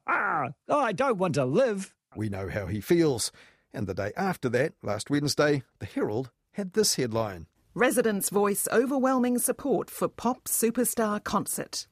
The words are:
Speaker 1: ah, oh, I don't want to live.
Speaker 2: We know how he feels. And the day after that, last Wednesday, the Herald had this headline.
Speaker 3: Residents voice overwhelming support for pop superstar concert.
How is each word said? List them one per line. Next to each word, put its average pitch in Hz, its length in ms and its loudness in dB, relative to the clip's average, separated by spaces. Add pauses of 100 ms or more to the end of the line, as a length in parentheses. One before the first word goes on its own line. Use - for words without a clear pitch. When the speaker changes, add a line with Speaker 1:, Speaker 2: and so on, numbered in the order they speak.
Speaker 1:
ah, 190 400 0 (220)
oh, 294 120 4
I 233 120 2
don't 240 260 0
want 175 160 0
to 139 100 2
live. 190 500 2 (220)
Speaker 2:
We 107 140 -4
know 98 180 -6
how 101 180 -4
he 104 140 -4
feels. 156 500 2 (440)
And 110 120 -4
the 95 80 -4
day 101 220 -4
after 180 320 -2
that, 123 240 0 (100)
last 107 280 -4
Wednesday, 147 520 2 (160)
the - 80 -10
Herald 127 440 -4 (220)
had 196 200 -6
this 214 220 2
headline. 110 520 -2 (280)
Speaker 3:
Residents 220 560 2
voice 202 420 2
overwhelming 247 640 2
support 240 520 -2
for - 180 -2
pop - 360 -4
superstar 226 800 0
concert. - 680 -4